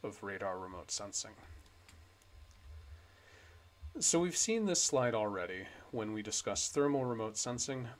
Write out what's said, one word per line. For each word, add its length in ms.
of 200
radar 340
remote 320
sensing. 420
So 220
we've 160
seen 280
this 160
slide 320
already 520
when 220
we 80
discussed 520
thermal 300
remote 320
sensing, 540